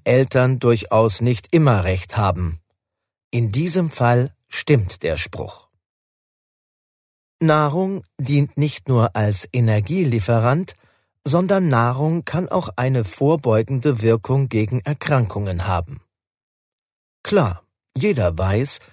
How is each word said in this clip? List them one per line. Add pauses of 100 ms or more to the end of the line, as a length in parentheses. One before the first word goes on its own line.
Eltern
durchaus
nicht
immer
recht
haben. (720)
In
diesem
Fall (140)
stimmt
der
Spruch. (1700)
Nahrung (120)
dient
nicht
nur
als
Energielieferant, (480)
sondern
Nahrung
kann
auch
eine
vorbeugende
Wirkung
gegen
Erkrankungen
haben. (1200)
Klar, (320)
jeder
weiß, (140)